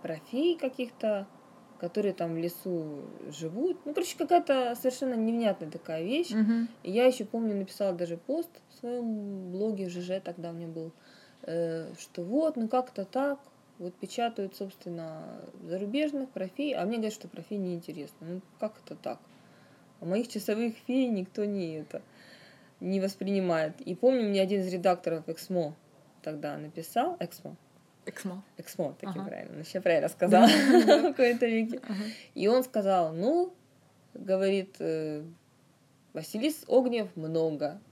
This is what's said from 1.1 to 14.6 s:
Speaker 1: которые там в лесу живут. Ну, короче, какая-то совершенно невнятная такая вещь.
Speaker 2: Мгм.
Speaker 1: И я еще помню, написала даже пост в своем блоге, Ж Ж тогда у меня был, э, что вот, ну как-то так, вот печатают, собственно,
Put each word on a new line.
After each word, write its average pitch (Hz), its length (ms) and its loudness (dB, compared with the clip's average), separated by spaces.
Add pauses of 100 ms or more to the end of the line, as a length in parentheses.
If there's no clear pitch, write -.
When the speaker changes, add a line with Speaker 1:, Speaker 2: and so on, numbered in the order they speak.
Speaker 1:
которые 190 360 -2
там 170 200 -4
в 165 40 -2
лесу 165 600 -4 (280)
живут. 160 560 -4
Ну, 294 80 -8
короче, 339 240 -4
какая-то 277 640 4
совершенно 254 340 -2
невнятная 220 560 0
такая 165 320 -8
вещь. 285 280 -2
Speaker 2:
Мгм. 226 380 2 (160)
Speaker 1:
И 180 60 -4
я 233 160 4
еще 247 200 4
помню, 226 280 -2
написала 196 380 -2
даже 170 240 -4
пост 320 320 -4 (220)
в - 100 -20
своем 214 720 -6
блоге, 196 380 -2
Ж 175 100 -8
Ж 185 200 -4
тогда 175 300 -10
у - 40 -10
меня 170 140 -10
был, 165 220 -10 (520)
э, 165 560 -4
что - 240 -12
вот, 294 340 0
ну 226 120 -2
как-то 254 360 -2
так, 277 340 -2 (400)
вот 180 160 -10
печатают, 208 600 -6
собственно, 165 840 -12 (300)